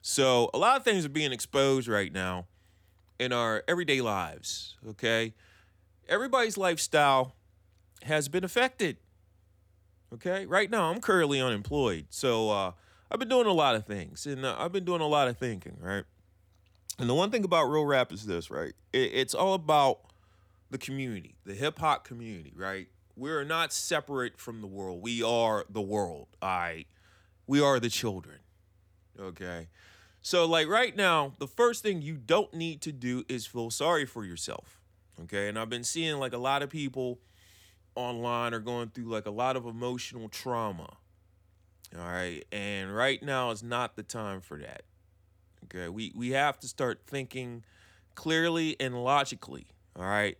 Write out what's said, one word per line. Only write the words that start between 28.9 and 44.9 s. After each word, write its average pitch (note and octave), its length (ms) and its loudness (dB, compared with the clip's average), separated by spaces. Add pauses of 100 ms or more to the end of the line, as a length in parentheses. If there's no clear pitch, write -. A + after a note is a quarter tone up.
okay? F2+ 520 -10 (520)
So, F3 240 4
like, E3 220 4
right A3+ 260 2
now, E3+ 460 4
the C#3 80 -6
first A#3 360 2
thing F#3+ 180 0
you D3+ 160 -8
don't E3 360 2
need E3 280 -6
to D#3 100 -6
do B2 380 -4
is B2 160 -6
feel A#2 240 -6
sorry D3+ 360 2
for A2+ 200 -12
yourself, - 560 -10 (400)
okay? G2+ 260 -4
And G#2 100 -4
I've A2 120 -4
been A#2+ 160 -6
seeing, D#3+ 340 -2
like, B2+ 140 -4
a A#2+ 40 -6
lot C3+ 240 0
of C#3+ 80 -6
people C3 520 -6 (720)
online A#2+ 580 -2
are A2+ 60 -4
going A#2 300 -4
through, A#2 160 -10
like, A2 200 -4
a G#2 60 -6
lot B2 240 0
of A#2+ 100 -4
emotional A#2+ 600 -8
trauma, G#2+ 720 -6 (1000)
all F2 80 -8
right? F2 460 -6
And G2+ 420 -6
right B2+ 300 0
now C3 280 -2
is A2 120 -8
not A#2+ 320 -4
the G#2+ 80 -10
time G2+ 380 -8
for - 160 -16
that, - 240 -14 (840)